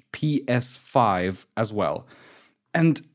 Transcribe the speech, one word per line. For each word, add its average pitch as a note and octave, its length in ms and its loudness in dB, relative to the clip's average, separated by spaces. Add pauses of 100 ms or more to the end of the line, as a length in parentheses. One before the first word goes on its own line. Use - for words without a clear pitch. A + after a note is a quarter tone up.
(140)
P D3 340 -2
S B2 300 -2
five F#2+ 680 0 (120)
as G#2+ 160 -2
well. F#2 340 -2 (640)
And, E3 280 2 (140)